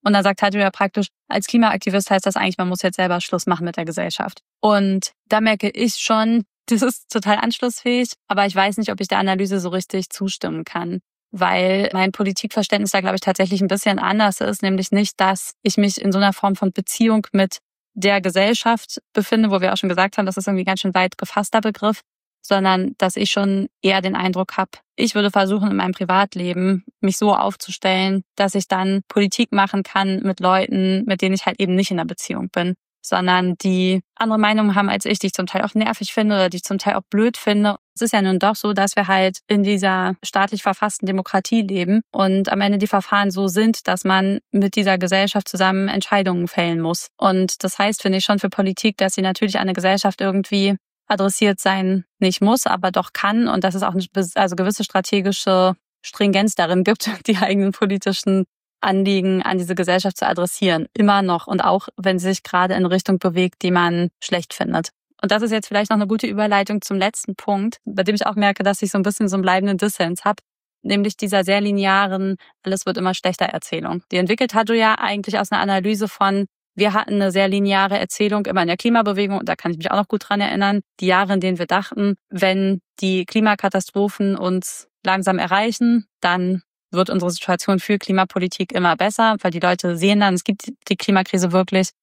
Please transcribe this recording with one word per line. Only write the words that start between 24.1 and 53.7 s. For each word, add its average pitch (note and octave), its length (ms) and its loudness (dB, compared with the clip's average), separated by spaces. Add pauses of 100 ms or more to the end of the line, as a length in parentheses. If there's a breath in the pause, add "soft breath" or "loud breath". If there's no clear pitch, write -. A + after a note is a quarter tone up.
Eindruck F#3 400 -4
habe, F#3+ 140 -2 (260)
ich - 180 0
würde G#3 160 2
versuchen, G3 400 2
in G3 60 0
meinem F#3 160 0
Privatleben F#3 920 0 (160)
mich F#3+ 180 0
so G#3 160 2
aufzustellen, F#3+ 880 -2 (140)
dass G3 180 0
ich G3 140 -2
dann G3 400 0
Politik G3+ 440 0
machen G3 300 2
kann G3 400 -2
mit F#3+ 180 -2
Leuten, F#3+ 640 2
mit F#3+ 160 -2
denen F#3+ 140 2
ich F#3+ 120 -2
halt F#3 140 -4
eben F3+ 140 2
nicht F#3+ 160 0
in F3+ 80 -2
einer E3 80 -4
Beziehung - 440 -8
bin, F3+ 240 -2 (280)
sondern F3+ 560 0
die F#3 440 0 (120)
andere A3 240 0
Meinungen G#3+ 360 2
haben G3+ 140 2
als G3 160 -2
ich, G#3 140 0
die G3 100 -2
ich - 40 -4
zum F#3 140 -4
Teil F#3+ 160 -2
auch - 120 -4
nervig G#3+ 380 -2
finde G#3+ 220 2
oder F#3 140 2
die F3+ 100 -6
ich - 60 -10
zum G3 140 -4
Teil - 160 0
auch F#3+ 140 -4
blöd A3 280 2
finde. G#3 400 0 (180)
Es - 80 -6
ist A#3 100 0
ja G#3 100 2
nun F#3+ 160 2
doch G3+ 180 2
so, G#3 160 -2
dass G3 240 0
wir G3 120 0
halt F#3+ 380 2
in G#3 160 2
dieser F#3+ 600 2
staatlich G3+ 400 0
verfassten G3+ 440 -2
Demokratie F#3+ 560 0
leben F#3+ 400 0 (100)
und F#3+ 380 2
am G3 100 0
Ende G3+ 180 2
die G#3 80 0
Verfahren G3+ 440 0
so F#3+ 180 -2
sind, G#3+ 400 0
dass F#3 160 -2
man F#3+ 360 2 (120)
mit G3+ 240 0
dieser G3 220 2
Gesellschaft F#3+ 500 0
zusammen F#3+ 400 0
Entscheidungen F#3+ 600 0
fällen E3+ 320 0
muss. E3 280 -4 (100)
Und F#3 460 2
das F#3+ 140 -4
heißt, G#3 240 0
finde F#3+ 160 2
ich F#3+ 60 -2
schon G3+ 140 2
für G3 120 -2
Politik, G3 460 -2
dass F#3+ 180 0
sie F#3+ 80 -2
natürlich F#3+ 340 0
an - 60 -2
eine F#3+ 100 -2
Gesellschaft F#3+ 480 0
irgendwie G3 560 0 (320)
adressiert G3 500 2
sein F#3+ 460 0 (160)
nicht F#3 200 2
muss, A3+ 260 2
aber F#3 260 0
doch F3+ 200 -2
kann A3 360 0
und F#3 160 0
dass F#3 100 0